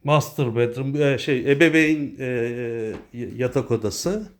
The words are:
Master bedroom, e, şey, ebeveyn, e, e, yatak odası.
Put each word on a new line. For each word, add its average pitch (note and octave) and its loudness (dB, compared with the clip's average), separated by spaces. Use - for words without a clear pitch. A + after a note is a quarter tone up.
Master C#3 0
bedroom, C3 0
e, C#3 2
şey, C3 2
ebeveyn, D#3 4
e, C3+ -6
e, A#2+ -12
yatak B2 0
odası. C#3+ -2